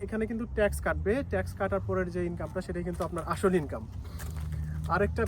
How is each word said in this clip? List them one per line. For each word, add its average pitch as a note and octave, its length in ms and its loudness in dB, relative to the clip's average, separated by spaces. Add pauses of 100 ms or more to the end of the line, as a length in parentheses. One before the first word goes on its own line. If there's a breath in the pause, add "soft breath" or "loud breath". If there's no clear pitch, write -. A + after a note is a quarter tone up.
এখানে G#3+ 260 -2
কিন্তু A#3 280 -2
ট্যাক্স G#3 260 2
কাটবে, G3 420 2
ট্যাক্স F#3+ 320 -2
কাটার G3 260 0
পরের F#3 300 0
যে F3 160 0
ইনকামটা, E3+ 340 -4
সেটাই F3 240 -4
কিন্তু F3 200 -2
আপনার E3 240 -2
আসল F3+ 260 4
ইনকাম। C3+ 340 0 (1000 loud breath)
আরেকটা G3+ 400 4